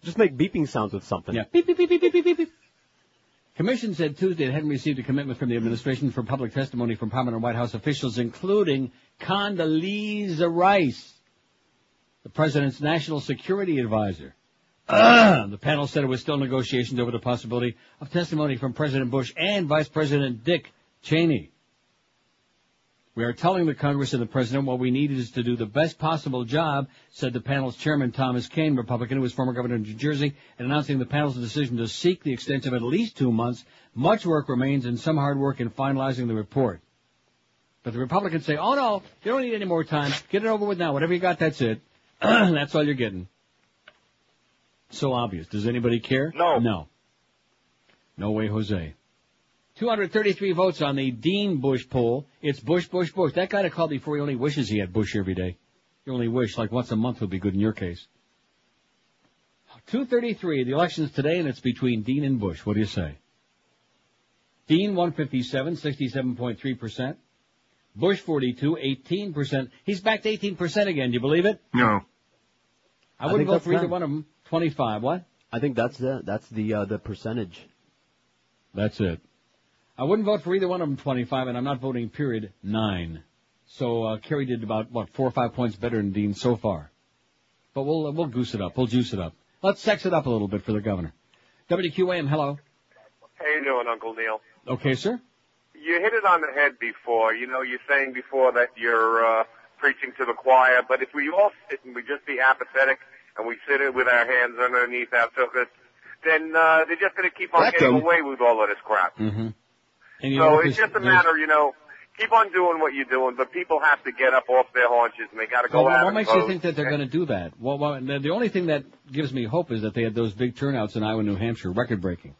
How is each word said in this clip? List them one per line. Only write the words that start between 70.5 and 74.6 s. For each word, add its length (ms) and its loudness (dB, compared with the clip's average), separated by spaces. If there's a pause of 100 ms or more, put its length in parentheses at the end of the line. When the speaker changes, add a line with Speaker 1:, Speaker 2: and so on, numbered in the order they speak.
Speaker 2:
percent 340 0
again. 200 0
Do 60 0
you 60 2
believe 240 2
it? 140 2 (140)
Speaker 3:
No. 280 2 (1200)
Speaker 2:
I 60 -8
Speaker 1:
I 20 -
Speaker 2:
wouldn't 120 2
Speaker 1:
think 80 2
Speaker 2:
vote 60 4
Speaker 1:
that's 120 0
Speaker 2:
for 80 2
either 100 2
Speaker 1:
them. 80 -2
Speaker 2:
one 120 -2
of 60 -4
them. 160 -6 (200)
Twenty-five. 560 -2